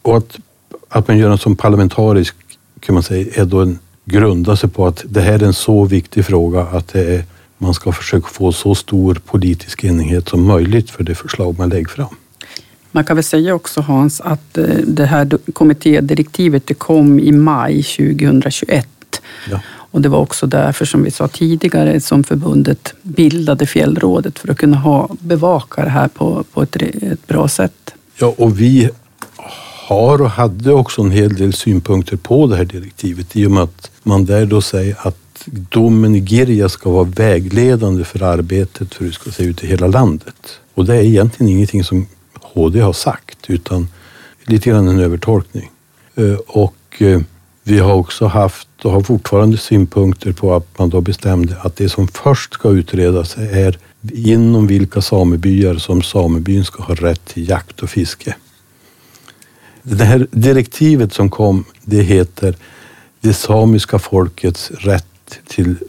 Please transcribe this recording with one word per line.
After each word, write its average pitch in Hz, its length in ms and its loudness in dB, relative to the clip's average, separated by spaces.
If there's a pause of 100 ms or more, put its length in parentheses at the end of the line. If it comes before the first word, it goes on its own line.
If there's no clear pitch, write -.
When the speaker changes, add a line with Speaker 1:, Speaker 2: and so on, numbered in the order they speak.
Speaker 1:
Och 113 160 2
att, - 200 -4 (520)
att - 180 0
man 107 100 4
gör 107 140 4
en 101 60 2
sån 95 180 0
parlamentarisk, 104 800 2 (440)
kan - 160 -2
man 101 80 0
säga, 101 380 -4
är 95 40 2
då 95 160 0
en, 90 180 0 (260)
grundar 101 500 2
sig 101 140 0
på 92 180 0
att - 180 -4
det 101 160 -2
här 104 120 2
är 107 100 2
en 95 100 2
så 104 320 2
viktig 95 400 -2
fråga 87 360 0
att 87 260 -6
det 90 280 -2
är, 85 80 -4 (340)
man 92 160 -2
ska - 180 -4
försöka - 360 -4
få 92 240 -2
så 98 240 -2
stor 92 500 -2
politisk - 580 -4
enighet 87 460 -2
som 90 160 0
möjligt 101 440 2
för - 140 -8
det 82 120 -4
förslag 90 440 -6
man 90 100 -2
lägger 85 200 -4
fram. - 260 -10 (760)
Speaker 2:
Man 151 140 0
kan 165 120 -2
väl 160 60 -2
säga 170 320 0
också, - 260 -6
Hans, 143 400 0
att, - 360 -6
eh, 160 80 0 (220)
det 151 180 0
här 143 200 2
do-, 147 260 -4
kommittédirektivet, 151 1160 2
det 151 60 -4
kom 147 460 4
i 147 120 2
maj 147 520 2
tjugohundratjugoett. - 1400 -2 (280)
Speaker 1:
Ja. 98 180 -6
Speaker 2:
Och - 340 -6
det 143 80 2
var 147 100 2
också - 280 -4
därför, 143 380 0
som - 180 0
vi - 80 -2
sa 151 160 -4
tidigare, 160 720 0
som 143 220 0
förbundet 143 760 -2
bildade 151 640 0
Fjällrådet 156 720 0
för - 120 -8
att 127 60 -2
kunna 147 200 4
ha, 139 320 0 (100)
bevaka 165 640 -2
det - 60 -4
här 135 180 0
på, 165 360 -4 (100)
på - 100 -2
ett - 120 -6
re-, 175 380 -4
ett - 140 -10
bra 151 200 0
sätt. - 460 -4 (220)
Speaker 1:
Ja, 120 220 0
och 110 220 2
vi 123 300 4 (1000)
har 123 340 4
och 127 80 2
hade 113 440 0
också 127 280 2
en 98 100 2
hel 104 240 2
del 98 180 0
synpunkter 95 640 -2
på 147 300 2
det 104 80 0
här 90 100 0
direktivet, 90 680 -10
i 104 100 2
och 98 60 4
med 95 120 2
att - 280 -10 (120)
man 98 220 2
där 104 200 2
då 104 160 2
säger 98 380 -4
att - 180 -6 (280)
domen 110 720 2
i 98 40 2
Girja 104 500 2
ska - 200 -6
vara 92 140 2
vägledande 98 1000 0
för 95 200 -6
arbetet, 92 680 -4
för - 100 -10
hur 85 80 -6
det - 40 -14
ska - 160 -14
se 95 120 -6
ut 87 200 -4
i 78 40 -10
hela 90 200 0
landet. 98 720 -2 (140)
Och 92 120 0
det 117 100 2
är 113 80 4
egentligen 110 500 2
ingenting 98 300 0
som 92 240 -2 (340)
H 82 280 -2
D 98 100 0
har 98 140 2
sagt, - 440 -8 (100)
utan 87 400 -4 (580)
lite 113 240 0
grann 104 180 4
en 92 120 2
övertolkning. 90 720 -2 (460)
Eh, 101 200 0 (120)
och, - 540 -4
eh, 92 200 4 (420)
vi 104 160 2
har 95 140 4
också 95 320 0
haft 98 420 0 (160)
och 104 80 0
har 98 100 2
fortfarande 107 560 2
synpunkter 95 760 0
på 90 240 0
att - 240 -6
man 90 100 0
då 87 120 0
bestämde 90 600 -2
att 80 140 -6
det 98 140 -2
som 95 180 -2
först - 460 -2
ska - 160 -2
utredas 90 680 0
är 98 400 0 (360)
inom 113 540 2
vilka 98 340 0
samebyar 92 720 2
som 87 260 -2
samebyn 90 640 0
ska - 180 -14
ha 87 120 -4
rätt 82 300 -4
till 85 240 -10
jakt - 340 -6
och 92 60 -8
fiske. - 460 -6 (1500)
Det 113 200 -2
här 123 280 4
direktivet 131 840 2
som 101 160 0
kom, 95 340 0 (200)
det 104 180 0
heter 92 540 0 (640)
Det 110 120 2
samiska 110 640 2
folkets 90 720 -4
rätt 98 340 -2 (420)
till 90 280 -2 (140)